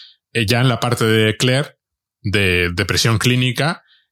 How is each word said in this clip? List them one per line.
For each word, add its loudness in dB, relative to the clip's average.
eh, 0
ya 2
en 4
la 0
parte 0
de 2
Claire, -2
de 0
depresión 0
clínica, -2